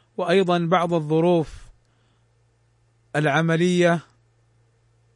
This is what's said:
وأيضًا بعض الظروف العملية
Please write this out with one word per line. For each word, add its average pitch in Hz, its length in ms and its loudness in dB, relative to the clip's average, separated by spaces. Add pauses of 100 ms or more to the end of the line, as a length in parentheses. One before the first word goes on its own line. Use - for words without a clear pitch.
(180)
وأيضًا 175 420 0
بعض 170 340 0
الظروف 160 600 0 (1600)
العملية 165 840 0 (1160)